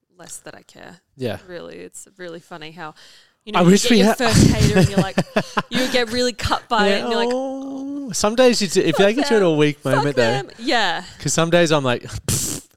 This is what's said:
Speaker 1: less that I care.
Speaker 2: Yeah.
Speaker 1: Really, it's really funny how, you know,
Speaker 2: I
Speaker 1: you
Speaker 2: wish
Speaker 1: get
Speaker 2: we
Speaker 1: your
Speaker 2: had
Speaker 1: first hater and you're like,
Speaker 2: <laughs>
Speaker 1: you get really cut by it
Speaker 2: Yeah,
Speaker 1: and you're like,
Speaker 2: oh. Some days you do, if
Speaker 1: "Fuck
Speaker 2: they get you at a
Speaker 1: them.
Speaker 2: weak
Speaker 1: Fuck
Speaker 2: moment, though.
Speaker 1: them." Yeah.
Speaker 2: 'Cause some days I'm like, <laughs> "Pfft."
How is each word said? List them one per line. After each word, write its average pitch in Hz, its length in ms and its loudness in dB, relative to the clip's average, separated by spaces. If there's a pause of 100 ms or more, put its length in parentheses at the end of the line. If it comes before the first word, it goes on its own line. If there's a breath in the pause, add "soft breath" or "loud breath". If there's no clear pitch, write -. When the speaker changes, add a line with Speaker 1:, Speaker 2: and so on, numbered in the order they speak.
(160)
Speaker 1:
less 170 220 -20
that - 180 -20
I - 60 -20
care. - 360 -20 (180)
Speaker 2:
Yeah. 123 300 -8
Speaker 1:
Really, 170 300 -18
it's 180 400 -20
really 175 240 -18
funny 160 320 -20
how, 156 220 -16 (500 loud breath)
you 208 80 -14
know, 190 80 2
Speaker 2:
I - 20 4
Speaker 1:
you 170 60 6
Speaker 2:
wish 196 160 6
Speaker 1:
get 240 80 0
Speaker 2:
we 226 60 6
Speaker 1:
your 190 100 6
Speaker 2:
had - 100 2
Speaker 1:
first 233 300 4
hater - 320 2
and - 80 4
you're 196 100 0
like, 190 180 -2 (280)
Speaker 2:
<laughs> - 260 -6
Speaker 1:
you 254 220 -2
get 240 180 0
really 247 220 -2
cut - 360 -6
by 208 200 2
it - 20 2
Speaker 2:
Yeah, 202 140 2
Speaker 1:
and 240 80 -4
you're 233 120 -2
like, 240 80 -2
Speaker 2:
oh. 269 800 -8
Some 214 220 0
days 247 260 4
you 202 80 -2
do, 180 120 2
if 156 160 0
Speaker 1:
"Fuck 196 100 4
Speaker 2:
they 214 80 2
get 285 160 -2
you 226 60 2
at 202 60 4
a - 40 2
Speaker 1:
them. 156 100 2
Speaker 2:
weak 147 220 2
Speaker 1:
Fuck 131 180 -2
Speaker 2:
moment, 135 200 0
though. 123 60 2
Speaker 1:
them." 113 360 -2
Yeah. 226 460 -2 (160)
Speaker 2:
'Cause 143 120 -4
some 165 180 0
days 170 200 4
I'm 147 140 2
like, 123 180 -2
<laughs> - 240 -12
"Pfft." - 400 -6 (100)